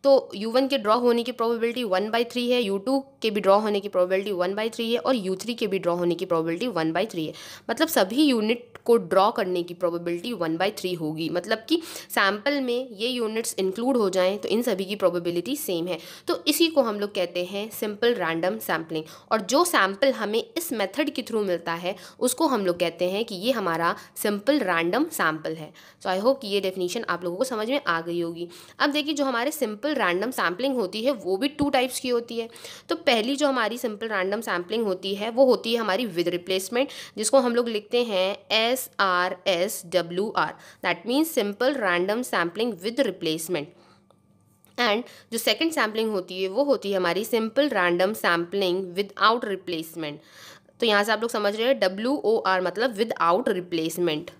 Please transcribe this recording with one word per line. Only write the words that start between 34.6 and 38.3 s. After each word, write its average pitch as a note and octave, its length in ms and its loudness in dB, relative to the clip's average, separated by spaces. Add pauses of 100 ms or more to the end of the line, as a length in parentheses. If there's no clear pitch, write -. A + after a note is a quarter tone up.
होती F#3+ 300 -2
है G#3 160 -4
वो A#3+ 140 6
होती A#3 280 4
है A#3 80 2
हमारी A3 280 0
with E3+ 220 0
replacement, F#3+ 560 -2 (300)
जिसको A3 220 4
हम B3 160 4
लोग A#3 140 2
लिखते A3+ 360 0
हैं G3 320 0 (160)